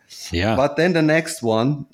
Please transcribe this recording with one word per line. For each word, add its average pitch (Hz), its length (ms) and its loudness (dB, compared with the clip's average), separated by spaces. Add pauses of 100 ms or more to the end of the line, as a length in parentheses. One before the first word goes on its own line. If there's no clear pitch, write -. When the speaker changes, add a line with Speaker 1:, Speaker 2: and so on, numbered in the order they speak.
(320)
Speaker 1:
Yeah. 95 240 0
Speaker 2:
But 143 200 0
then 170 180 2
the 165 80 2
next 160 400 0
one, 120 520 0